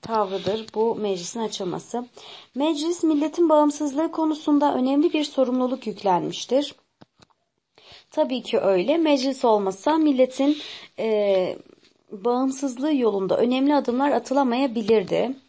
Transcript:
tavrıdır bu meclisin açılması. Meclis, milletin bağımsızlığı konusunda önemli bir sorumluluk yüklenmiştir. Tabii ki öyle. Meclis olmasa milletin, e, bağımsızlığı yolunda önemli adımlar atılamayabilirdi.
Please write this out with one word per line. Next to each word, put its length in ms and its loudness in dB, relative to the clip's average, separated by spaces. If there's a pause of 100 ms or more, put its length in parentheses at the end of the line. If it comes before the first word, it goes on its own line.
tavrıdır 640 -2 (100)
bu 200 0
meclisin 440 -6
açılması. 680 -6 (500)
Meclis, 480 -2
milletin 460 2
bağımsızlığı 640 2
konusunda 640 0
önemli 380 2
bir 100 -2
sorumluluk 640 -2
yüklenmiştir. 880 -2 (1400)
Tabii 300 -2
ki 180 -2
öyle. 380 2
Meclis 480 0
olmasa 520 2
milletin, 600 2 (420)
e, 580 0 (540)
bağımsızlığı 840 -2
yolunda 440 0
önemli 380 2
adımlar 360 0
atılamayabilirdi. 1200 0 (140)